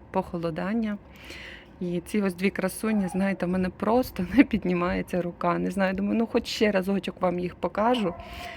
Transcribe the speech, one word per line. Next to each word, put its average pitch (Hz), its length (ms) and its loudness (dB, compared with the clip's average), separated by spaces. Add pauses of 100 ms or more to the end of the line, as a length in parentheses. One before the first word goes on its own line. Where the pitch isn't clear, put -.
(100)
похолодання. 185 880 -2 (840)
І 175 200 -2
ці 208 220 -2
ось 190 120 2
дві 185 160 2
красуні, 196 580 0
знаєте, 190 380 0
в - 20 0
мене 185 200 0
просто 214 640 0
<laughs> 196 60 0
не 269 80 10
піднімається 180 800 0
рука. 175 360 0
Не 180 120 -2
знаю, 190 240 0
думаю, 202 240 0
ну, 226 80 2
хоч 233 200 0
ще 214 240 2
разочок 196 500 0
вам 180 180 2
їх 180 160 -4
покажу, 208 600 0 (420)